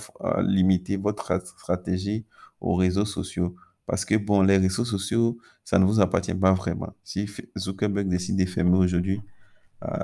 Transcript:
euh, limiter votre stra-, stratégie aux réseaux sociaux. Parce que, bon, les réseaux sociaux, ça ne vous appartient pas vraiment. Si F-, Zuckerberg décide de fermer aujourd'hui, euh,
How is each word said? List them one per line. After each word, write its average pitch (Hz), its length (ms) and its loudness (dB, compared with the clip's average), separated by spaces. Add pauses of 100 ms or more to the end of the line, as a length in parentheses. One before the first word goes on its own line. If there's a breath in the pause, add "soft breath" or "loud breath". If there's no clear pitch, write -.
(220)
euh, 87 200 0
limiter 95 540 2
votre 101 280 -2
stra-, 90 200 -2
stratégie 92 800 -4 (360 soft breath)
aux 90 160 0
réseaux 92 280 2
sociaux. 90 520 -4 (300 soft breath)
Parce 95 180 -2
que, - 120 0
bon, 101 260 2
les 98 160 4
réseaux 95 260 0
sociaux, 117 540 0 (260 loud breath)
ça - 140 0
ne 95 80 4
vous 107 120 2
appartient 90 360 0
pas 95 180 2
vraiment. 87 500 -2
Si - 220 -4
F-, - 220 -10 (120)
Zuckerberg 98 480 -2
décide 90 300 0
de 95 80 2
fermer 90 320 2
aujourd'hui, 92 440 2 (600 soft breath)
euh, - 60 -6 (160)